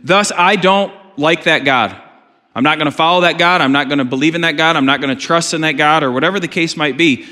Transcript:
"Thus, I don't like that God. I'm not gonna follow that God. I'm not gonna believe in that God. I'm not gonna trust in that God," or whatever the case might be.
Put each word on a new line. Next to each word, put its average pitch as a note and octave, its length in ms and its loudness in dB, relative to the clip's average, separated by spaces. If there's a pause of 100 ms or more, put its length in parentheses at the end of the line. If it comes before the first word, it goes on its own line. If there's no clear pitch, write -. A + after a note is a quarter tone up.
"Thus, G3 340 0
I F#3 200 2
don't F#3+ 360 2 (240)
like E3 280 0
that D#3 200 2
God. A#2 320 0 (560)
I'm A#2+ 120 -2
not D#3 140 2
gonna D3+ 120 -2
follow E3+ 300 2
that E3+ 180 0
God. F3 220 2
I'm C3+ 100 2
not C#3 180 0
gonna C#3+ 160 -2
believe C#3 300 -2
in E3+ 60 -4
that E3 160 -2
God. D#3+ 180 2
I'm C#3 120 0
not C3+ 140 0
gonna C3+ 140 -4
trust E3 400 -4
in D#3+ 60 -4
that D#3 160 -2
God," D3+ 260 2
or C3 80 -2
whatever E3 300 -2
the E3+ 80 -6
case E3 280 -4
might D3 220 -4
be. D3+ 340 0